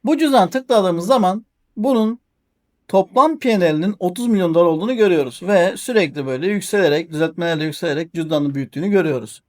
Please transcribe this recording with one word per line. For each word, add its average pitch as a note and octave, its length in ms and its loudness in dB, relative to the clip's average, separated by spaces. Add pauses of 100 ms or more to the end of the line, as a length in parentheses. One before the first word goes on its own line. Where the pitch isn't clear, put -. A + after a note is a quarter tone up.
Bu D4 140 0
cüzdana C4 320 2
tıkladığımız F#3+ 560 0
zaman G#3+ 400 0 (300)
bunun A3+ 420 0 (680)
toplam B3+ 500 2
P A3+ 220 0
N E3 120 2
L'nin F3+ 260 -2
otuz F#3 280 -4
milyon F#3 280 0
dolar F3 100 6
olduğunu F3 320 0
görüyoruz. E3 460 2
Ve F#3 340 2
sürekli D#3 500 -2
böyle C3+ 200 -4
yükselerek, G3 640 0
düzeltmelerle D#3+ 540 -4
yükselerek D#3+ 500 -6
cüzdanı D#3 400 -2
büyüttüğünü C#3 340 -6
görüyoruz. D#3 600 -2